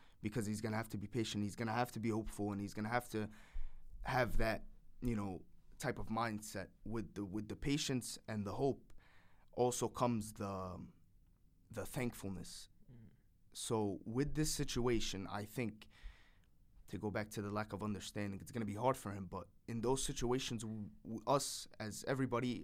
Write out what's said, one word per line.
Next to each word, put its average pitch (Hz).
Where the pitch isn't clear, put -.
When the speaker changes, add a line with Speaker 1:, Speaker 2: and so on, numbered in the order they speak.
Speaker 1:
because 104
he's 107
gonna 110
have 113
to -
be 101
patient, 110
he's 101
gonna 110
have 123
to 110
be 113
hopeful, 107
and 101
he's 101
gonna 107
have 120
to 107
have 127
that, 113
you 120
know, 98
type 123
of 104
mindset. 110
With 107
the, 104
with 107
the 101
patience 143
and 104
the 98
hope 135
also 120
comes 110
the, 95
the 95
thankfulness. 98
Speaker 2:
Mm. 117
Speaker 1:
So 104
with 135
this 156
situation, 120
I 104
think, 107
to 101
go 104
back 107
to 110
the 101
lack 107
of 101
understanding, 101
it's -
gonna 113
be 104
hard 127
for 101
him, 98
but 92
in 117
those 131
situations, 123
w-, 110
w-, 110
us, -
as 107
everybody, 123